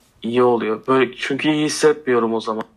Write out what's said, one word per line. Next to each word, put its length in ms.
İyi 200
oluyor. 460
Böyle, 280
çünkü 320
iyi 160
hissetmiyorum 680
o 60
zaman. 240